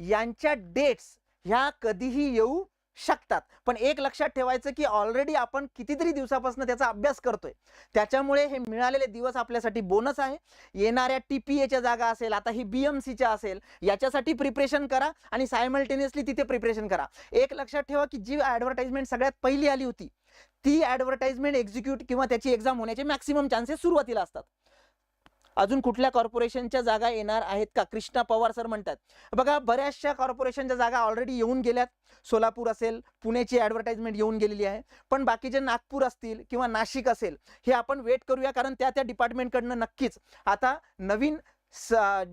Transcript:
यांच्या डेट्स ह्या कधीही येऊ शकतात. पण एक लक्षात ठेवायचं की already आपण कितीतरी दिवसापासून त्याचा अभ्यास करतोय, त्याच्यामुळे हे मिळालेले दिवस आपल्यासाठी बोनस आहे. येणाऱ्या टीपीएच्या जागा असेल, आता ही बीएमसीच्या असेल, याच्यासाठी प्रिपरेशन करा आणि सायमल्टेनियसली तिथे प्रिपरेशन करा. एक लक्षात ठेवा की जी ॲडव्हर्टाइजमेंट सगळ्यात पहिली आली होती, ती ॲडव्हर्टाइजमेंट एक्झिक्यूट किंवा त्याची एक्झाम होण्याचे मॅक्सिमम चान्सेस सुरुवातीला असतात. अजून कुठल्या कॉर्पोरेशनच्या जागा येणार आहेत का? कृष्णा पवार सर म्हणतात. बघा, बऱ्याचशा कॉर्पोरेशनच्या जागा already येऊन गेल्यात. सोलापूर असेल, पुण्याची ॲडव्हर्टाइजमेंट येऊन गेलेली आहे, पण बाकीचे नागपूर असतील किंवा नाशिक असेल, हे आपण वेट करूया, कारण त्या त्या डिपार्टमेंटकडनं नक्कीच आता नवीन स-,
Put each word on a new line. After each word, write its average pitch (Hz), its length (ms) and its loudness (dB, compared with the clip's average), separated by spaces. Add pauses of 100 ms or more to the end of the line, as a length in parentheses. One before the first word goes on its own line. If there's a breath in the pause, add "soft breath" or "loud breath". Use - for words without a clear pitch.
यांच्या 233 500 0
डेट्स 214 600 -2 (280)
ह्या 247 240 2 (120)
कधीही 247 520 -2
येऊ 254 300 2 (360)
शकतात. - 420 0 (240 soft breath)
पण 240 120 0
एक 269 220 2
लक्षात 269 300 -2
ठेवायचं 254 480 -2
की 302 60 0
already 233 520 0
आपण 269 300 -2 (100)
कितीतरी 294 360 -2
दिवसापासून 262 540 -2
त्याचा 247 200 0
अभ्यास 233 340 0
करतोय, 214 320 -4 (420 soft breath)
त्याच्यामुळे 277 540 2
हे 269 100 -6
मिळालेले 247 480 0
दिवस 240 300 -6
आपल्यासाठी 233 460 -2
बोनस 214 380 2
आहे. 269 180 -2 (360 soft breath)
येणाऱ्या 247 440 2
टीपीएच्या 269 640 0
जागा 240 280 2
असेल, 226 260 -2
आता 208 180 -2
ही 233 120 -4
बीएमसीच्या 254 680 0
असेल, 208 300 -4 (220 loud breath)
याच्यासाठी 254 520 2
प्रिपरेशन 277 540 0
करा 269 240 2 (200 soft breath)
आणि 254 160 0
सायमल्टेनियसली 269 720 0
तिथे 277 220 -2
प्रिपरेशन 226 440 -2
करा. 170 180 0 (260 loud breath)
एक 262 220 2
लक्षात 285 300 -4
ठेवा 285 220 0
की 285 120 -12
जी 240 220 -6
ॲडव्हर्टाइजमेंट 262 680 -2
सगळ्यात 254 240 0 (100)
पहिली 277 260 2
आली 269 160 2
होती, 233 240 -8 (580 soft breath)
ती 294 180 4
ॲडव्हर्टाइजमेंट 262 720 0
एक्झिक्यूट 233 540 -2
किंवा 254 160 2
त्याची 247 260 0
एक्झाम 240 280 0
होण्याचे 226 240 -6
मॅक्सिमम 285 440 0
चान्सेस 240 340 -2
सुरुवातीला 247 400 2
असतात. - 220 -8 (1120 soft breath)
अजून 208 260 2
कुठल्या 254 300 2
कॉर्पोरेशनच्या 240 720 0
जागा 226 280 2
येणार 220 360 -2
आहेत 202 300 -2
का? 214 80 2
कृष्णा - 380 -4
पवार 226 300 2
सर 226 160 -6
म्हणतात. 214 280 -6 (380 loud breath)
बघा, 269 260 4
बऱ्याचशा 277 540 0
कॉर्पोरेशनच्या 262 640 -2
जागा 240 280 2
already 226 260 -2
येऊन 247 300 0
गेल्यात. 247 260 0 (360 soft breath)
सोलापूर 226 440 0
असेल, 226 340 -4 (220 soft breath)
पुण्याची 240 360 0
ॲडव्हर्टाइजमेंट 220 560 -2
येऊन 220 220 0
गेलेली 208 280 0
आहे, 202 160 -4 (280 soft breath)
पण 269 140 2
बाकीचे 247 360 0
नागपूर 269 440 -2
असतील 226 460 -6
किंवा 247 180 -2
नाशिक 226 420 -2
असेल, 196 280 -2 (300 soft breath)
हे 254 60 6
आपण 269 260 0
वेट 247 280 0
करूया, 262 240 0
कारण 269 220 -2
त्या 254 160 2
त्या 269 140 -2
डिपार्टमेंटकडनं 240 760 -2
नक्कीच - 400 -4 (260 soft breath)
आता 254 320 2 (220 soft breath)
नवीन 220 380 0 (360 soft breath)
स-, 202 600 2